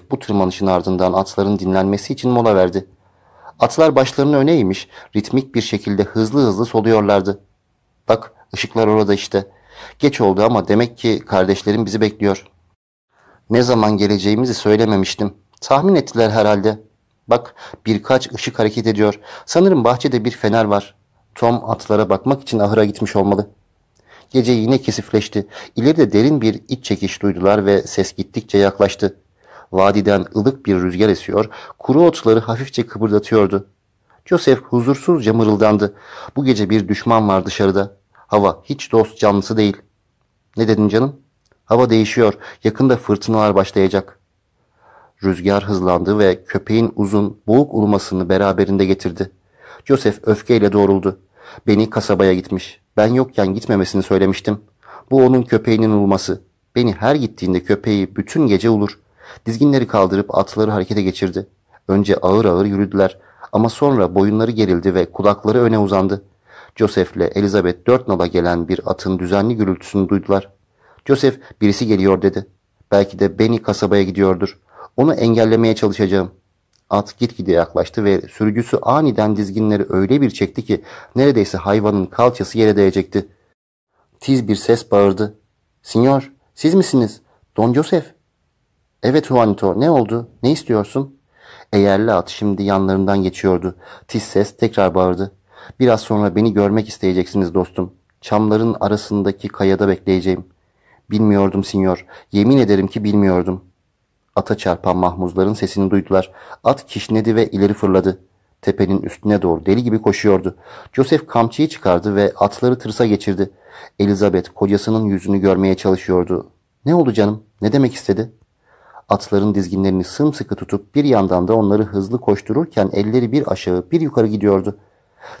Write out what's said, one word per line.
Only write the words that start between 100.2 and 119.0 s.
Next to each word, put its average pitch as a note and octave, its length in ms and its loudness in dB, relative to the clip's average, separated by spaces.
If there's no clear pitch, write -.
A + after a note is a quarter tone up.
"Bilmiyordum G2 520 2
sinyor. F#2+ 420 -2
Yemin A2+ 260 4
ederim G2 300 2
ki G#2 160 -8
bilmiyordum." F#2+ 600 0
Ata G2+ 220 -2
çarpan F2+ 400 -2
mahmuzların F#2 560 -2
sesini G2 380 -4
duydular. F#2+ 400 0
At B2 220 0
kişnedi A2 500 -4
ve A2+ 120 2
ileri G2 260 0
fırladı. F#2 460 0
Tepenin G2 400 -2
üstüne G#2 400 -2
doğru E2 240 -2
deli G#2+ 180 0
gibi A2 180 -2
koşuyordu. F#2+ 540 0
Joseph C3+ 340 0
kamçıyı A#2+ 420 -2
çıkardı F#2+ 460 -2
ve G2+ 200 2
atları B2 440 0
tırsa A#2 260 -4
geçirdi. G2 460 -2
Elizabeth G2 500 0
kocasının G#2 560 -2
yüzünü G2 320 -2
görmeye F#2+ 400 2
çalışıyordu. F#2 720 -2
"Ne D#3 100 2
oldu C#3 180 2
canım? G#2+ 300 0
Ne G#2+ 120 0
demek C3+ 200 0
istedi?" A2 400 -6